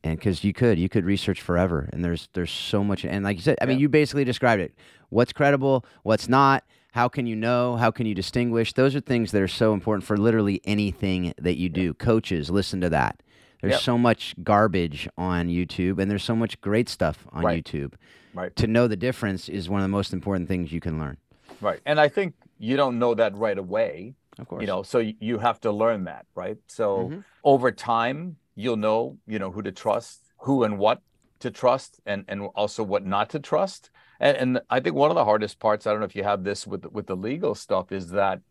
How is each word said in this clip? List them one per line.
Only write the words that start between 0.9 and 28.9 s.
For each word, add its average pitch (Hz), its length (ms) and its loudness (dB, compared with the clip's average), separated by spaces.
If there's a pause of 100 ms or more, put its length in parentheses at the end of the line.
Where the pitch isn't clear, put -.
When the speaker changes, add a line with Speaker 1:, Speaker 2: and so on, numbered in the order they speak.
Speaker 1:
research 98 360 0
forever. 87 520 0
And 82 100 -4
there's, 85 300 -4
there's 87 180 -4
so - 320 -2
much. 101 220 -2
And 98 180 -4
like 101 140 -2
you 85 60 -14
said, 151 180 2
I - 40 0
mean, 131 120 0
Speaker 2:
Yeah. 135 60 2
Speaker 1:
you 147 60 2
basically 143 340 2
described 120 380 2
it. 85 120 -6 (360)
What's 120 240 2
credible, 135 520 2 (180)
what's 107 240 2
not, 135 360 6 (300)
how 120 140 2
can 123 200 -4
you 113 80 -4
know, 120 400 0
how 117 160 4
can 120 160 -4
you 104 80 -2
distinguish? 117 580 -2
Those 135 220 4
are 147 40 -2
things 117 320 0
that 104 100 2
are 95 60 2
so 110 260 2
important 101 300 -2
for 104 140 0
literally 104 460 4
anything 95 720 0
that 87 200 0
you 90 120 -2
Speaker 2:
Yeah. 80 40 -6
Speaker 1:
do. 90 200 0
Coaches, 98 560 0
listen 95 320 0
to 90 80 0
that. 65 320 0 (400)
There's 98 120 0
Speaker 2:
Yep. - 80 2
Speaker 1:
so 123 180 2
much 120 440 2
garbage 90 640 2 (120)
on 90 300 0
YouTube, 90 500 -2
and 98 100 0
there's 101 140 -2
so 117 120 -2
much 113 260 -2
great 110 280 0
stuff - 420 -4
on 80 120 -4
Speaker 2:
Right. 85 200 0
Speaker 1:
YouTube. 71 300 -8 (400)
Speaker 2:
Right. 90 220 -10
Speaker 1:
To - 100 2
know 117 220 4
the 107 100 0
difference 101 520 -4
is 85 200 -6
one 98 120 0
of - 20 2
the 95 60 0
most 101 240 -2
important 92 340 -2
things 90 240 -2
you 82 80 -6
can 80 180 -4
learn. 71 200 -6 (420)
Speaker 2:
Right. 202 260 -2
And 151 140 2
I 151 80 6
think 180 260 -2 (240)
you 113 180 -2
don't 135 220 2
know 120 160 2
that 107 240 0
right 104 200 -2
away. 95 580 -4 (240)
Speaker 1:
Of 120 80 -14
course. - 140 -10
Speaker 2:
You 107 60 -4
know, 95 140 -4
so - 180 -4
y-, 110 200 -2
you 110 180 -4
have 113 240 0
to 113 100 0
learn 107 340 0
that, 78 280 -12
right? 90 320 -8
So 98 440 -2
Speaker 1:
Mm-hmm. 165 100 -10 (240)
Speaker 2:
over 131 280 6
time, 127 680 -2 (180)
you'll 113 220 -2
know, 110 400 0 (100)